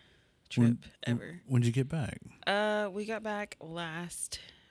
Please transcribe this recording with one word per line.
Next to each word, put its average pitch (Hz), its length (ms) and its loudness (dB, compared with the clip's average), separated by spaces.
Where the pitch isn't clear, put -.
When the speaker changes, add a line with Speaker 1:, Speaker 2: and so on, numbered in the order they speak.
Speaker 1:
When, 120 220 6
Speaker 2:
trip - 140 -18
ever. 120 400 -2
Speaker 1:
when'd 123 180 4
you 120 60 6
get 131 180 2
back? 135 300 -2
Speaker 2:
Uh, 208 480 2
we 208 120 -6
got 214 180 -6
back 208 360 -6
last, 165 800 -6